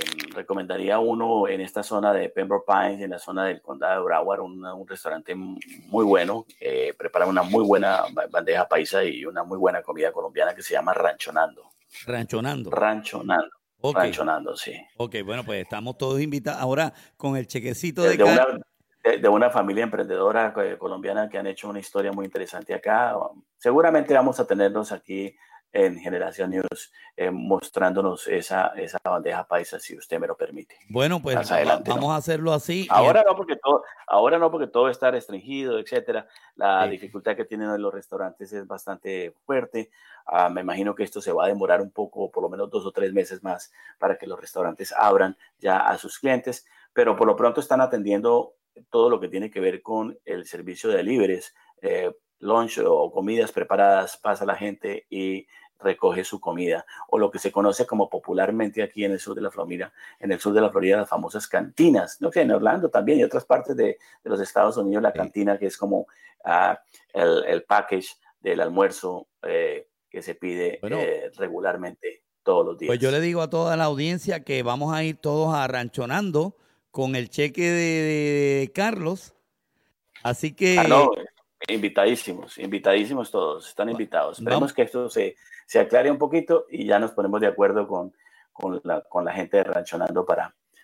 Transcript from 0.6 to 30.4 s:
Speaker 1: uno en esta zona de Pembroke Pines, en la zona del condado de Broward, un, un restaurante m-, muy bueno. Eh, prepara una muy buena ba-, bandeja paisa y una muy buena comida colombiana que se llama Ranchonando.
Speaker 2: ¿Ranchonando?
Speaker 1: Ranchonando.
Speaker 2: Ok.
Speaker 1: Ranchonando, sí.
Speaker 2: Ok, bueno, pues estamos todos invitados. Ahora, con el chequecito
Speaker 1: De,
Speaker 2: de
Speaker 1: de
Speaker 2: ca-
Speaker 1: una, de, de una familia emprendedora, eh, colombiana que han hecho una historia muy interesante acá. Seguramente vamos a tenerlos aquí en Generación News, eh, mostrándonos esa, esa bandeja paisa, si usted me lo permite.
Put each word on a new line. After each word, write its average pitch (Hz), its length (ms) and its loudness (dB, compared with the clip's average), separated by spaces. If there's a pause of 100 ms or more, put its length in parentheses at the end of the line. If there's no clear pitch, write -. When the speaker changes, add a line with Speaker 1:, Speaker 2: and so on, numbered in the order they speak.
Speaker 1:
uno 113 500 2
en 95 140 -2
esta 98 220 -6
zona 104 300 0
de 95 160 0
Pembroke 98 360 -2
Pines, 98 360 2
en 95 100 -8
la - 80 -8
zona 95 260 -4
del 90 160 -4
condado 76 400 -2
de 90 60 -2
Broward, 87 340 0
un, 92 240 -12
un 92 220 -14
restaurante 85 460 -10
m-, 92 260 -10 (260)
muy 110 180 0
bueno. 98 420 4 (140)
Eh, 67 380 -2
prepara 87 300 0
una 92 160 2
muy 104 200 2
buena 98 480 4
ba-, - 200 -4
bandeja 85 360 0
paisa 80 360 0
y 69 200 -4
una 87 200 -8
muy 92 160 -8
buena 90 240 0
comida 80 280 -4
colombiana 82 440 -4
que 78 80 -16
se - 100 -6
llama 78 220 0
Ranchonando. - 760 -2 (380)
Speaker 2:
¿Ranchonando? 120 640 -6
Speaker 1:
Ranchonando. 104 800 -2 (320)
Speaker 2:
Ok. 139 160 -2
Speaker 1:
Ranchonando, 78 600 -2
sí. - 160 -10 (240)
Speaker 2:
Ok, 113 260 -6
bueno, 113 220 -8
pues 101 160 -6
estamos 107 380 -10
todos 135 200 -2
invitados. 147 400 -4
Ahora, 135 320 0 (260)
con 139 200 -4
el 123 80 -6
chequecito 131 560 -6
Speaker 1:
De, 170 80 6
Speaker 2:
de - 80 4
Speaker 1:
de - 60 6
Speaker 2:
ca- - 80 8
Speaker 1:
una, 131 320 4 (400)
de, 113 160 4
de 107 100 6
una 110 220 6
familia 98 320 0
emprendedora, 107 720 0 (100)
eh, 95 140 -4
colombiana 98 500 -4
que 104 80 -10
han 98 80 -8
hecho 98 240 -8
una 101 100 -10
historia 98 320 -2
muy 98 140 -6
interesante 92 480 -8
acá. 110 420 0 (440)
Seguramente 151 560 4
vamos 131 240 4
a 120 80 0
tenerlos 101 440 2
aquí 98 440 -10 (380)
en 92 260 2
Generación 92 520 -4
News, 92 400 -6 (240)
eh, 92 140 -2
mostrándonos 92 1000 -2
esa, 92 400 -2 (100)
esa 92 260 -8
bandeja 87 420 -2
paisa, - 340 -4
si - 180 -16
usted - 200 -8
me 82 80 -4
lo 82 100 -6
permite. - 400 -12 (140)